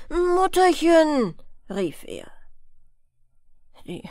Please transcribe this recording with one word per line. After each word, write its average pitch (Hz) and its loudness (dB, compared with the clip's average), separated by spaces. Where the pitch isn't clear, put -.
Mutterchen“, 339 4
rief 185 -6
er. - -16
Die 175 -12